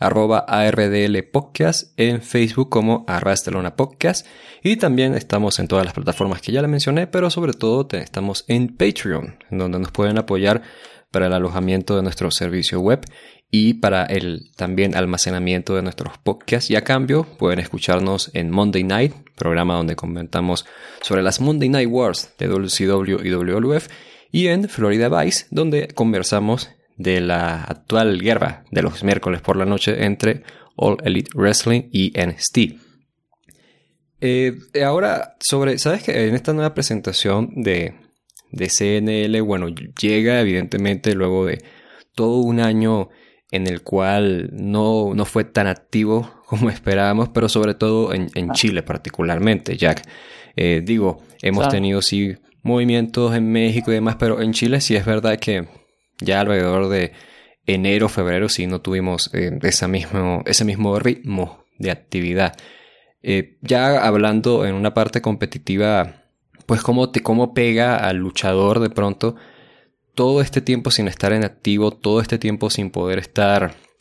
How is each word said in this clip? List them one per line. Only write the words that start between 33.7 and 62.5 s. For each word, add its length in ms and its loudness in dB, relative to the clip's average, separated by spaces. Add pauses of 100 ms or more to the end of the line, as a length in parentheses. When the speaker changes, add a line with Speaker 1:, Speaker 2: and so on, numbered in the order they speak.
Speaker 1:
Eh, 380 0 (260)
ahora, 560 0
sobre, 380 0
¿sabes 240 0
que 260 0
en 60 2
esta 180 -2
nueva 220 0
presentación 840 -2
de, 380 -2 (580)
de 160 -4
C 300 0
N 260 0
L, 160 0
bueno, 280 -2
llega 720 0
evidentemente 720 0
luego 320 0
de 180 -4 (500)
todo 280 2
un 180 2
año 480 2 (420)
en 160 -2
el 160 -4
cual 680 0
no, 600 0
no 100 0
fue 200 -2
tan 240 0
activo 640 0 (160)
como 220 0
esperábamos, 640 0
pero 180 0
sobre 240 2
todo 400 0
en, 220 -4
en 160 -4
Speaker 2:
Ah. 20 -4
Speaker 1:
Chile 300 0
particularmente, 960 -2
Jack? 280 0 (480)
Eh, 300 2
digo, 380 0 (180)
hemos 220 0
Speaker 2:
Claro. 100 2
Speaker 1:
tenido, 300 0
sí, 320 -2 (280)
movimientos 720 0
en 160 0
México 400 2
y 40 4
demás, 260 0
pero 220 0
en 100 0
Chile 300 0
sí 140 0
es 100 0
verdad 320 0
que 280 -2 (560)
ya 200 2
alrededor 480 2
de 220 0 (520)
enero, 460 2
febrero, 400 0
sí 160 -4
no 160 -4
tuvimos, 500 -2
eh, 300 -2
esa 260 0
mismo, 560 -2
ese 220 0
mismo 320 0
ritmo 640 -4 (140)
de 120 -4
actividad. 640 -2 (640)